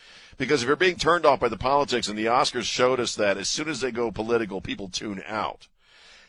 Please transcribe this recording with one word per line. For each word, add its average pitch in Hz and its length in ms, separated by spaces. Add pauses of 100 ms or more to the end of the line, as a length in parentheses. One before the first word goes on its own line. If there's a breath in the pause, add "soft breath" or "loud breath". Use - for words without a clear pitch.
(360 loud breath)
Because 131 280
if 120 40
you're 147 80
being 180 200
turned 160 320
off 131 140
by 123 60
the 110 100
politics, 127 500
and 107 100
the 110 80
Oscars 123 380
showed 127 360
us 113 160
that 101 220
as 98 100
soon 156 220
as 127 120
they 127 100
go 117 200
political, 110 500
people 101 280
tune 98 380
out. 98 400 (600 loud breath)